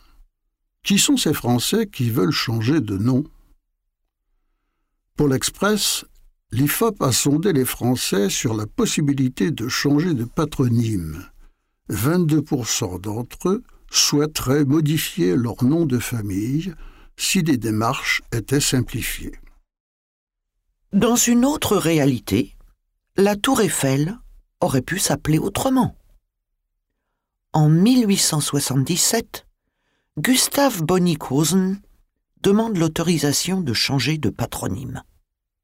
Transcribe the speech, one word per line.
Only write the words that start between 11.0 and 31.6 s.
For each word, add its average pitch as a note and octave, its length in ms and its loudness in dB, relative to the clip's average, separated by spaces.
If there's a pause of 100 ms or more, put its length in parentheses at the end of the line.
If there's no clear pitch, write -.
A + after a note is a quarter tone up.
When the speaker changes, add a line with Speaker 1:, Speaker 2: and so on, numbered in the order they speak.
Speaker 1:
Vingt-deux D3+ 540 2
pour B2+ 260 -4
cent F#2 280 -4
d'entre G#2+ 520 -6
eux A3 140 -2 (280)
souhaiteraient D3 720 2
modifier D#3+ 720 0
leur A#2 300 -2
nom D#3+ 200 2
de B2+ 140 0
famille A#2 760 -4 (440)
si - 240 0
les D#3 160 2
démarches A2 640 -2 (100)
étaient B2+ 300 0
simplifiées. - 760 -4 (1500)
Speaker 2:
Dans A3+ 240 4
une A#3+ 280 2
autre C#4+ 320 0
réalité, C#3+ 800 0 (600)
la G3+ 180 4
Tour B3 260 0
Eiffel D3+ 540 0 (460)
aurait C3 220 0
pu F#3 160 -6
s'appeler D3+ 400 0
autrement. B3 580 0 (1500)
En D#3 160 4
mille G#3+ 400 4
huit G3 120 2
cent - 200 0
soixante-dix-sept, C#3+ 1080 -2 (720)
Gustave B3 640 0
Bonnickhausen F3+ 1000 0 (600)